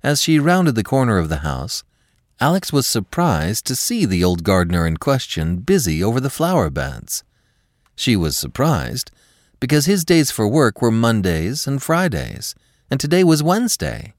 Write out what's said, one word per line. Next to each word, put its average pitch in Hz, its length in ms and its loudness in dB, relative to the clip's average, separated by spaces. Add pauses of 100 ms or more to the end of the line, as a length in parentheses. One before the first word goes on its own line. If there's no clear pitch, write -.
As 143 180 0
she 160 160 4
rounded 165 380 2
the 110 80 0
corner 123 340 2
of 80 120 0
the 78 80 -2
house, 71 460 -6 (560)
Alex 170 320 0
was 143 140 2
surprised 104 800 -2
to 131 100 -4
see 220 300 -2
the 90 180 0
old 90 200 0
gardener 87 420 2
in 80 120 0
question 90 580 -2
busy 101 480 0
over 117 160 0
the 135 100 -4
flower 156 400 0
beds. 65 540 -8 (720)
She 120 200 0
was 80 220 0
surprised 101 720 -2 (500)
because 147 280 0
his 185 180 0
days 165 240 4
for 107 180 0
work 127 360 2
were 117 80 4
Mondays 110 760 0
and 139 160 -4
Fridays, 117 720 -4 (380)
and 135 80 -2
today 175 240 2
was 160 180 6
Wednesday. 170 760 -2